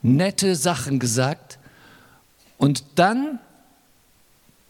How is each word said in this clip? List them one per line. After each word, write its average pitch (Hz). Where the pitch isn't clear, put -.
nette 185
Sachen 139
gesagt. 127
Und 139
dann 247